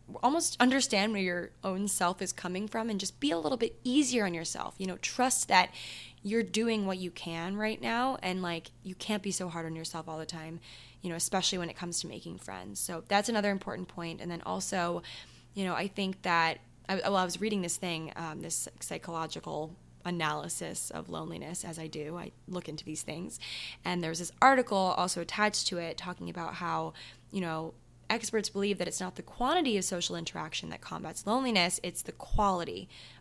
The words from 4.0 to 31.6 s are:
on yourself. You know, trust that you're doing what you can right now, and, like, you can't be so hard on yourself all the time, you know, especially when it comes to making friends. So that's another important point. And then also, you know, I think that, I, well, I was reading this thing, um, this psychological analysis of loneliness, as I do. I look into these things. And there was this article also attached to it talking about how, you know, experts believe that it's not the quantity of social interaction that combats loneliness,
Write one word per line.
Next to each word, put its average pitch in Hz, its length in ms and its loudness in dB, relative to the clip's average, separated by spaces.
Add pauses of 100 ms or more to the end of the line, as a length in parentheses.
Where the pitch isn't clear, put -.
on 175 80 0
yourself. - 420 -4
You 190 120 -4
know, 180 80 -2
trust - 520 2
that 180 220 8 (540)
you're 220 180 2
doing 220 420 2
what 190 140 0
you 180 140 -4
can 170 440 -4
right 214 240 0
now, 247 400 0
and, 185 220 -2
like, 170 300 -4 (100)
you 185 140 -8
can't 208 260 -2
be 202 80 -2
so 180 180 -2
hard 165 180 -4
on 160 100 -4
yourself 160 320 -6
all 160 100 -6
the 160 80 -6
time, 160 320 -8 (420)
you 180 100 -4
know, 165 40 -2
especially 185 440 2
when 170 120 -2
it - 60 -12
comes 175 240 -4
to - 80 -6
making 170 300 -10
friends. 95 420 -8
So 165 260 -2
that's 202 220 4
another 208 240 4
important 180 340 -4
point. 165 340 -8
And 175 80 -6
then 170 160 -4
also, 175 580 0 (520)
you 196 100 0
know, 180 100 0
I 165 120 0
think 190 360 -2
that, 165 360 4 (300)
I, 190 80 2
well, 196 200 2
I 185 80 4
was 175 160 -2
reading 208 220 2
this 170 140 -2
thing, 165 400 -4
um, 156 240 -8
this 160 280 -4 (120)
psychological 160 960 -6 (280)
analysis 165 840 -2
of 170 180 -6
loneliness, 160 560 -6
as 165 140 -8
I 160 80 -6
do. 156 320 -8
I - 140 -10 (160)
look 175 200 -6
into 151 160 -8
these 160 180 -6
things. 165 360 -8 (460)
And 175 180 0
there 160 80 -2
was 165 80 -2
this 175 140 -4 (100)
article 247 340 8
also 180 440 4
attached 208 480 2
to 180 100 -2
it 170 180 -4
talking 180 320 -8
about 165 260 -6
how, 165 380 -2 (380)
you 196 100 -2
know, 160 340 -2 (360)
experts 220 400 0
believe 202 260 2
that 180 100 0
it's - 140 -4
not 185 160 -6
the 175 60 -8
quantity 262 560 2
of 185 60 0
social 175 320 -2
interaction 165 520 -6
that - 140 -8
combats - 440 -8
loneliness, 214 560 4